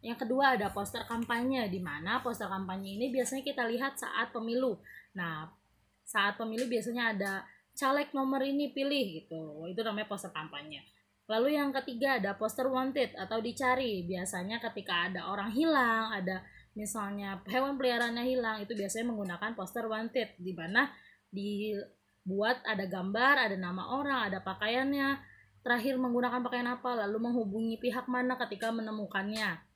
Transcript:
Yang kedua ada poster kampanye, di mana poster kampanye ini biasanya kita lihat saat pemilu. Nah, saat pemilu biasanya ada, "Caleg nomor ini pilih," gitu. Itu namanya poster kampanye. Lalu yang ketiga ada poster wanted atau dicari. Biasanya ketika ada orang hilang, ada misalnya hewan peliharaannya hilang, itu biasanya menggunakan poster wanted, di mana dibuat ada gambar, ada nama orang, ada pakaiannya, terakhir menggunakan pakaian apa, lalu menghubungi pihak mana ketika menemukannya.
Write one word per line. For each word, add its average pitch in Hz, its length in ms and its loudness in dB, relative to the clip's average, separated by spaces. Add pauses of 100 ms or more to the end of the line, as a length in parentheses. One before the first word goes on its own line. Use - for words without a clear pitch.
Yang 233 240 -6
kedua 262 320 6
ada 196 120 0
poster 202 360 -4
kampanye, 233 600 0
di 185 120 -2
mana 175 400 -2
poster 233 280 -2
kampanye 190 520 -4
ini 254 120 0
biasanya 262 320 0
kita 269 240 -2
lihat 247 320 -2
saat - 320 -4
pemilu. 233 480 0 (400)
Nah, 165 320 -4 (560)
saat 202 320 2
pemilu 226 320 -2
biasanya 233 400 0
ada, 196 220 -2 (420)
"Caleg 285 400 2
nomor 269 260 2
ini 277 300 2
pilih," 269 520 0
gitu. 160 440 -10
Itu 185 160 -4
namanya 214 240 -2
poster 196 240 -6
kampanye. 151 500 -10 (460)
Lalu 254 320 4
yang 277 160 2
ketiga 269 400 0
ada 202 240 0
poster 220 320 0
wanted 262 480 2
atau 220 240 -2
dicari. 240 640 2
Biasanya 185 560 -2
ketika 185 480 0
ada 170 160 -4
orang 208 240 -2
hilang, 233 640 4
ada 185 240 -2 (320)
misalnya 202 800 -6
hewan 262 240 2
peliharaannya 240 480 2
hilang, 233 400 0
itu 202 80 -8
biasanya 220 400 -2
menggunakan 202 400 -4
poster 220 400 -4
wanted, 226 480 -2
di 180 160 -6
mana 190 320 2 (400)
dibuat 202 1400 -2
ada 196 240 -2
gambar, 214 640 4
ada 190 80 -2
nama 185 400 -2
orang, 262 320 0
ada 190 80 -2
pakaiannya, 269 800 0 (480)
terakhir 240 320 4
menggunakan 247 400 2
pakaian 240 320 0
apa, 247 240 -2
lalu 214 240 0
menghubungi 226 560 0
pihak 247 320 0
mana 247 320 2
ketika 226 320 -2
menemukannya. 214 880 -2 (160)